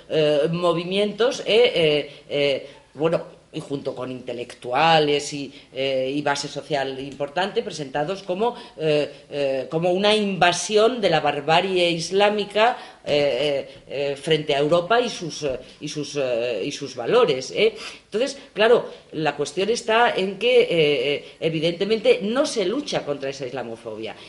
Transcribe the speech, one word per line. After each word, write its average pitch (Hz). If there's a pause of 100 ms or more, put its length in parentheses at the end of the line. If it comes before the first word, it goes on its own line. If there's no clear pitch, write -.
eh, 151
movimientos, 190
eh, 233
eh, 151 (180)
eh, 143 (280)
bueno, 160 (120)
y 156
junto 139
con 127
intelectuales 143
y, 139 (220)
eh, 131
y 147
base 143
social 135
importante, 143
presentados 151
como, 202 (220)
eh, 147
eh, 135
como 165
una 208
invasión 208
de 185
la 156
barbarie 170
islámica, 202 (260)
eh, 143
eh, -
eh, 139
frente 151
a 139
Europa 170
y 240
sus, -
eh, 131 (200)
y 156
sus, 143
eh, 120
y 139
sus -
valores, 131
¿eh? 196 (320)
Entonces, 269 (160)
claro, 220 (240)
la 151
cuestión 180
está 226
en 190
que, 240
eh, -
eh, 147 (160)
evidentemente, 190
no 240
se 214
lucha 190
contra 135
esa 139
islamofobia. 113 (120)